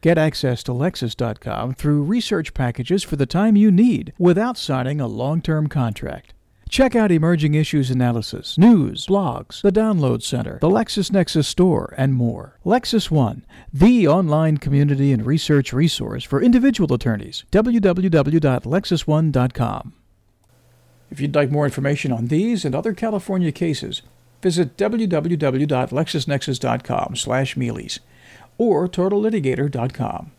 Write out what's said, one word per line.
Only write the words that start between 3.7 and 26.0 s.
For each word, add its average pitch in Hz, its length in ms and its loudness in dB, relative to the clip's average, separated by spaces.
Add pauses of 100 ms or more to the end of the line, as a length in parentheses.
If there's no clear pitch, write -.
need 208 460 2
without 190 400 2
signing 135 420 -4
a 127 80 -2
long-term 151 600 -2
contract. 117 640 -4 (360)
Check 254 280 2
out 214 160 2
emerging 160 420 2
issues 147 380 0
analysis, 117 640 -2
news, 180 480 4
blogs, 190 560 -2
the 196 100 2
download 180 520 0
center, - 380 -6
the 156 60 2
LexisNexis 190 760 0
store, - 500 0
and 135 200 0
more. - 500 -4
Lexus 226 460 0
One, 131 340 0 (260)
the 208 360 6
online 156 500 2
community 139 560 2
and 110 140 -2
research 143 460 0
resource 127 500 -2
for 139 180 -2
individual 240 500 4
attorneys. 113 600 -4
W 233 280 2
W 190 300 2
W 156 300 2
dot 131 240 0
lexus 165 420 -2
one 156 240 2
dot 127 240 0
com. - 400 -6 (1160)
If 139 100 -10
you'd 143 140 -4
like 143 160 2
more 147 140 0
information 139 460 -2
on 117 160 -2
these 190 380 0
and 131 80 -2
other 196 200 -2
California 185 580 -2
cases, - 500 -4 (400)
visit 170 340 0
W 220 300 -2
W 170 320 0
W 143 300 0
dot 127 240 -2
lexis 147 340 -4